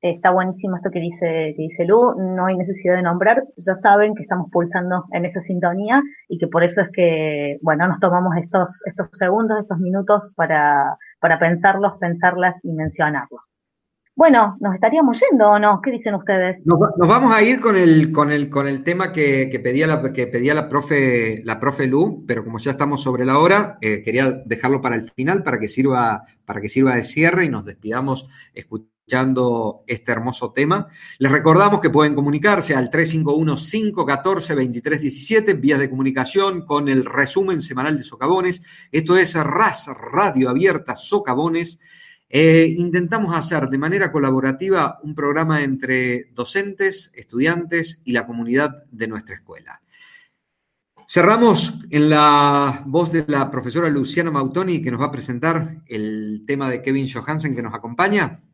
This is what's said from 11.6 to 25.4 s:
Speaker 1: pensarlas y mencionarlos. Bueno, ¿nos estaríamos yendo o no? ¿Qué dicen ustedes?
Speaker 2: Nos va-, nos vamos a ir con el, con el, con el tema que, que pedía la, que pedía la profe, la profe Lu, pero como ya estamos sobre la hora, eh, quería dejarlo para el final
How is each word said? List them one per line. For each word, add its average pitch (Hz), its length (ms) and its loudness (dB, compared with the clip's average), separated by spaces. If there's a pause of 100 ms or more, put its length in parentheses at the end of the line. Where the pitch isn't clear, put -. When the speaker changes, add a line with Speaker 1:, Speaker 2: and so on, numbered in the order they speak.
Speaker 1:
pensarlas 180 640 0
y 170 100 -8
mencionarlos. 151 680 -4 (760)
Bueno, 240 400 6
¿nos 196 160 -2
estaríamos 233 460 2
yendo 269 280 6
o 208 120 6
no? 208 200 4
¿Qué 262 120 -4
dicen 214 240 -4
ustedes? 185 480 -2
Speaker 2:
Nos 170 160 4
va-, - 160 4
nos 170 120 4
vamos 240 240 6
a 220 80 6
ir 247 200 4
con 214 160 2
el, 160 340 6
con 147 220 2
el, 143 180 -2
con 139 160 -2
el 139 160 -4
tema 175 300 -2
que, 139 360 0
que 123 120 -6
pedía 127 260 0
la, 135 260 0
que 123 140 -2
pedía 123 280 0
la 151 140 -2
profe, 127 760 0
la 110 160 -6
profe 139 260 -2
Lu, 151 400 0
pero 113 180 -4
como 113 140 -10
ya 139 140 -4
estamos 143 280 -2
sobre 127 240 -2
la 135 140 4
hora, 190 420 2
eh, 104 220 -2
quería 127 280 0 (140)
dejarlo 127 360 -2
para 123 160 -2
el 113 140 -8
final 165 340 -2